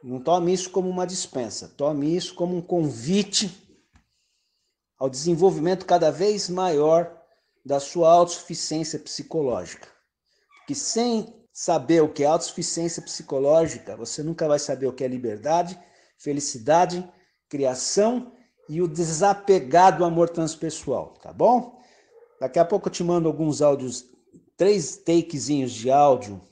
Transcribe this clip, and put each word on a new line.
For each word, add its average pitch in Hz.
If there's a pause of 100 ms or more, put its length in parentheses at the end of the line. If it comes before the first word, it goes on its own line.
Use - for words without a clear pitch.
não 127
tome 170
isso 185
como 185
uma 180
dispensa. 117
Tome 147
isso -
como 180
um 170
convite 170 (1200)
ao 135
desenvolvimento 165
cada 165
vez 196
maior 170 (480)
da 139
sua 160
autossuficiência 165
psicológica. 123 (760)
Porque -
sem 226 (160)
saber 160
o 151
que 143
é -
autossuficiência 165
psicológica, 143
você 117
nunca 160
vai 147
saber 135
o 123
que 131
é -
liberdade, 127 (380)
felicidade, 151 (400)
criação 202 (380)
e 156
o 175
desapegado 175
amor 170
transpessoal, 151 (100)
tá -
bom? 214 (600)
Daqui 131
a 170
pouco 190
eu 175
te 180
mando 170
alguns 151
áudios, 131 (500)
três 190
takezinhos 143
de 110
áudio 120 (120)